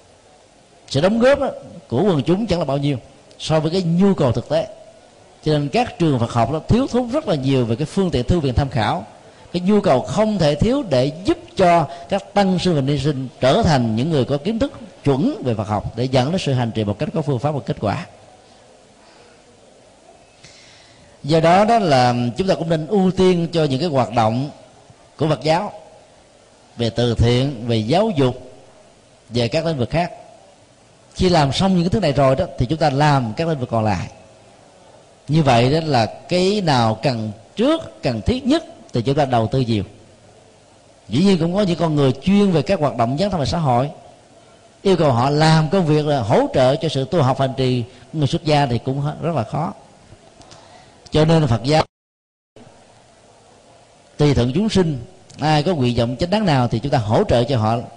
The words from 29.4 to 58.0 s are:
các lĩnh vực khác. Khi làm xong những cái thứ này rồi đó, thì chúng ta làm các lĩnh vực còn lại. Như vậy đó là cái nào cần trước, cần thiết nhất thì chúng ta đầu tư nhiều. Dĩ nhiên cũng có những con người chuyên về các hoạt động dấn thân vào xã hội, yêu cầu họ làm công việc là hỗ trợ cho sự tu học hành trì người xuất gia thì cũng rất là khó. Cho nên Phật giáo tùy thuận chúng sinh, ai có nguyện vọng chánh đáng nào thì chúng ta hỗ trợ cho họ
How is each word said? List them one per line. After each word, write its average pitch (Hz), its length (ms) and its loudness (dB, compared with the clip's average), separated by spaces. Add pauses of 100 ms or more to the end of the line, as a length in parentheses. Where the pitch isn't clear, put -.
các 156 180 -2
lĩnh 165 120 -2
vực 120 120 -2
khác. 165 220 -2 (1000)
Khi 185 160 0
làm 151 220 2
xong 190 220 0
những 175 100 2
cái 180 60 0
thứ 220 100 0
này 165 120 0
rồi 131 240 2
đó, 131 100 -2 (120)
thì 127 80 -2
chúng 156 140 -4
ta 156 100 2
làm 135 480 0
các 165 100 -2
lĩnh 160 120 -2
vực 123 100 -6
còn 113 140 0
lại. 101 240 -2 (1200)
Như 156 160 2
vậy 127 300 4
đó 160 120 2
là 127 200 2
cái 185 600 -2
nào 117 380 0
cần 110 280 -2 (240)
trước, 311 480 -2
cần - 180 -2
thiết 254 240 -4
nhất 311 200 0 (280)
thì 123 80 0
chúng 131 140 -2
ta 147 100 2
đầu 117 220 0
tư 131 120 -2
nhiều. 113 240 0 (1300)
Dĩ 104 100 0
nhiên 190 200 4
cũng 170 160 0
có 202 60 0
những 175 180 0
con 165 160 0
người 139 160 4
chuyên 196 400 2
về 160 100 2
các 180 180 -2
hoạt 127 180 0
động 123 220 0
dấn 202 100 0
thân 185 100 -2
vào 139 60 -2
xã 110 120 -2
hội, 139 320 0 (920)
yêu 190 140 2
cầu 156 160 4
họ 120 180 2
làm 156 400 4
công 190 160 2
việc 151 200 2
là 147 160 0
hỗ 156 320 2
trợ 131 220 4
cho 160 140 -4
sự 135 160 -2
tu 175 160 0
học 131 180 0
hành 131 180 -2
trì 127 260 -2 (300)
người 151 140 0
xuất 165 160 -4
gia 147 220 2
thì 120 120 -2
cũng 135 260 -4 (180)
rất 160 140 -4
là 123 80 -2
khó. 160 300 -6 (1400)
Cho 156 140 2
nên 160 220 4
Phật 110 160 0
giáo 147 220 2 (2250)
tùy 147 160 4
thuận 131 200 2
chúng 208 160 0
sinh, 160 300 2 (400)
ai 151 240 2
có 185 100 0
nguyện 123 240 0
vọng 120 220 0
chánh 175 100 -2
đáng 214 160 0
nào 135 220 2
thì 117 120 -2
chúng 139 120 -4
ta 147 60 2
hỗ 117 260 0
trợ 127 200 2
cho 113 140 0
họ 110 200 0 (200)